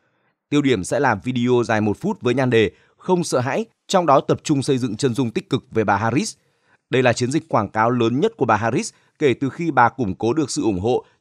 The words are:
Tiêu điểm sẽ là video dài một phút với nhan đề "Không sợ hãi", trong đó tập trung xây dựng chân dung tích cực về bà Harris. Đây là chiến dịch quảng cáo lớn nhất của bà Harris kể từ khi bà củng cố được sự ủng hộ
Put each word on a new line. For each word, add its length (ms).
Tiêu 120
điểm 220
sẽ 160
là 160
video 500
dài 160
một 160
phút 240
với 120
nhan 160
đề 220
"Không 260
sợ 160
hãi", 260
trong 180
đó 140
tập 240
trung 200
xây 140
dựng 180
chân 180
dung 180
tích 180
cực 220
về 120
bà 140
Harris. 380
Đây 140
là 100
chiến 180
dịch 180
quảng 200
cáo 200
lớn 300
nhất 180
của 80
bà 100
Harris 380
kể 140
từ 160
khi 220
bà 180
củng 260
cố 180
được 180
sự 120
ủng 160
hộ 260